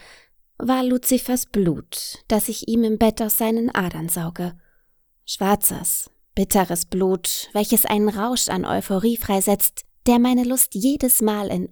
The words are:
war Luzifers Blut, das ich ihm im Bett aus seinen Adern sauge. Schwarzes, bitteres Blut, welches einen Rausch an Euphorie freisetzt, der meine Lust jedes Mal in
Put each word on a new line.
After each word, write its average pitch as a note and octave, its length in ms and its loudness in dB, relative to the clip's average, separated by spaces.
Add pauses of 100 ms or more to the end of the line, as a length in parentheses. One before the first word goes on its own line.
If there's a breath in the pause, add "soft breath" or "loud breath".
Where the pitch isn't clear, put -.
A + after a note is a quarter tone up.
(580 loud breath)
war B3+ 240 0
Luzifers B3 640 0
Blut, - 840 -4
das G#3 200 0
ich - 200 -8
ihm A3+ 160 2
im A3 140 0
Bett A3 240 2
aus G#3+ 160 -2
seinen A3+ 360 -2
Adern E3+ 340 -4
sauge. E3+ 500 -6 (680 soft breath)
Schwarzes, - 840 -2 (240)
bitteres F#3+ 520 2
Blut, F#3 680 -2
welches G#3 320 2
einen G#3 240 2
Rausch A3+ 400 -2
an F#3 160 -2
Euphorie G3 520 0
freisetzt, G3+ 680 0 (240)
der A#3+ 120 6
meine B3 260 4
Lust B3 300 -2
jedes B3+ 460 0
Mal G#3 280 0
in F3+ 240 -4